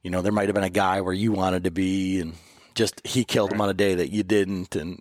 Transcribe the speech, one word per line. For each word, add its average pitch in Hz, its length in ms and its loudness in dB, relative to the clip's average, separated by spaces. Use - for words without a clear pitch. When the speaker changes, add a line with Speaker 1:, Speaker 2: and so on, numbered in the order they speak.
Speaker 1:
you 92 80 -8
know, 90 120 0
there 104 100 2
might 101 160 0
have 98 60 -6
been 98 100 0
a 92 60 -2
guy 95 300 2
where 92 120 -2
you 107 200 0
wanted 92 320 0
to 92 60 0
be, 95 500 0
and 80 140 -6
just, - 300 -2
he 123 200 0
killed 101 280 0
him 104 60 0
Speaker 2:
Right. 101 60 2
Speaker 1:
on 101 60 2
a 95 40 -2
day 98 220 2
that 82 140 0
you 104 120 0
didn't, 95 540 0
and, 85 240 -6